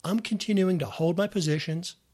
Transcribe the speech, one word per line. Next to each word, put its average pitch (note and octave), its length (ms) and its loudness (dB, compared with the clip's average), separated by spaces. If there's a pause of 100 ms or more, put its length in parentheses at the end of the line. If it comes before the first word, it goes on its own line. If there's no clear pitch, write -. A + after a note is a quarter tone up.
I'm G3 160 0
continuing F#3+ 640 2
to C3 60 -2
hold E3 300 0
my G3+ 120 2
positions. D#3+ 640 -2 (200)